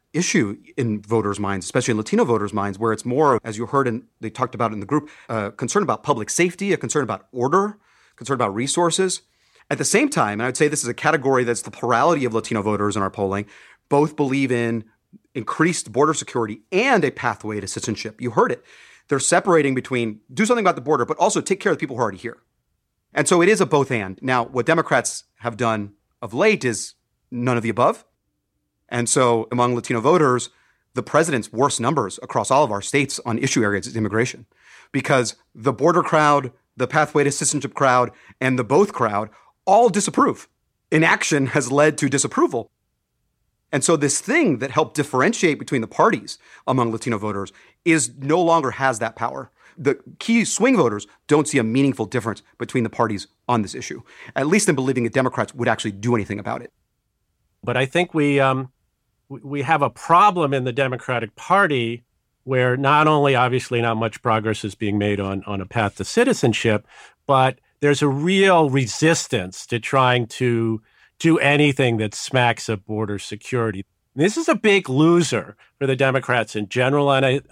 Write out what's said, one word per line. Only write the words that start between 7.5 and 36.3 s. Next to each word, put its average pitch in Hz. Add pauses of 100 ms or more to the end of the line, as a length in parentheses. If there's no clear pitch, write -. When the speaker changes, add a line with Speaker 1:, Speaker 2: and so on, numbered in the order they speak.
Speaker 1:
concern 131
about 110
resources. 170 (480)
At -
the 143
same 269
time, 107
and 110
I 127
would 127
say 151
this 147
is 120
a 120
category 135
that's 117
the 113
plurality 127
of 110
Latino 110
voters 104
in 101
our 95
polling, 101 (420)
both 151
believe 135
in 117 (500)
increased 143
border 147
security 113 (140)
and 214
a 127
pathway 107
to 104
citizenship. -
You 123
heard 196
it. - (420)
They're 139
separating 160
between 120 (140)
do 190
something 226
about 175
the 143
border, 127
but 151
also 185
take 190
care 196
of 147
the -
people 131
who 127
are -
already 98
here. - (760)
And 147
so 175
it 180
is 208
a 170
both 135
and. 95
Now, 127
what 120
Democrats 156 (160)
have 117
done 107 (280)
of 110
late 180
is - (360)
none 123
of 113
the 113
above. 123 (880)
And 120
so 117
among 123
Latino 120
voters, 135 (460)
the 127
president's 147
worst 127
numbers 120
across -
all 143
of 110
our 101
states -
on 113
issue 117
areas 101
is 127
immigration, 110 (460)
because 127 (200)
the 120
border 151
crowd, 147 (240)